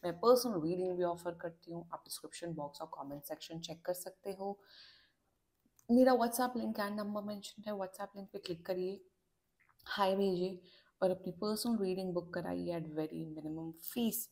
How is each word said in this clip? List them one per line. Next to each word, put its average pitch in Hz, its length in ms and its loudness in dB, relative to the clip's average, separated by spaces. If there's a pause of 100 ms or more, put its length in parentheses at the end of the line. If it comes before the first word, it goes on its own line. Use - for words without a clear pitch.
मैं 170 160 0
पर्सनल 233 460 8
रीडिंग 180 320 0
भी 180 60 2
ऑफर 170 380 -2
करती 170 300 -10
हूँ, 165 100 -6 (120)
आप 160 120 -10
डिस्क्रिप्शन - 540 -8
बॉक्स 143 220 -8
और 160 120 -10
कमेंट 143 380 -10
सेक्शन 160 360 -10
चेक 165 180 -12
कर 185 80 0
सकते 185 460 -8
हो। 196 180 -4 (1300)
मेरा 254 320 10
WhatsApp 247 360 0
लिंक 220 280 -2
and 208 140 -2
नंबर 208 320 -4
मेंशन 202 360 -12
है, 214 140 -4
WhatsApp 196 340 -8
लिंक 196 180 -12
पे 196 120 -6
क्लिक 170 200 -6
करिए, 185 340 -2 (960)
हाय 190 180 6
भेजिए 190 460 2 (400)
और 190 160 6
अपनी 185 140 -8 (120)
पर्सनल 220 400 2
रीडिंग 185 300 0
बुक 170 200 -2
कराइए 175 460 -2
at 160 100 -6 (120)
very 160 240 -4 (100)
minimum 156 380 -6 (180)
fees। 233 400 0